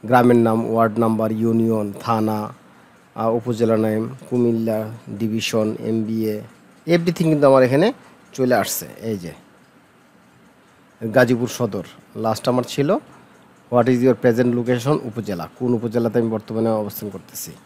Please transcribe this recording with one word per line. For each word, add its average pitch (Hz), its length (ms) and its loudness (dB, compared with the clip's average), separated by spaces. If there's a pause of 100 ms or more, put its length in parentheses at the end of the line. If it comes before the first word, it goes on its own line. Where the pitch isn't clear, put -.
গ্রামের 120 320 6
নাম, 113 340 2
ওয়ার্ড 113 280 2
নাম্বার, 110 320 0
ইউনিয়ন, 113 680 0
থানা, 110 540 -2 (600)
আহ, 113 160 -2
উপজেলা 113 460 0
নাম, 110 380 -2 (140)
কুমিল্লা 113 600 0 (180)
ডিভিশন, 110 720 -2
এমবিএ, 110 600 -4 (460)
everything 170 360 0
কিন্তু 151 240 4
আমার 135 160 8
এখানে 147 300 2 (400)
চলে 127 220 2
আসছে। 92 300 -2 (160)
এই 110 160 -6
যে 85 140 -10 (1800)
গাজীপুর 123 320 4
সদর, 104 360 -4 (320)
লাস্ট 110 340 -2
আমার 123 180 0
ছিল, 156 300 0 (760)
"What 120 160 4
is 127 140 4
your 127 220 4
present 120 300 2
location?" 120 500 0
উপজেলা, 101 440 -8 (120)
কোন 123 140 0
উপজেলাতে 117 460 0
আমি 113 100 0
বর্তমানে 110 400 -2
অবস্থান 107 400 -4
করতেছি। - 420 -16 (140)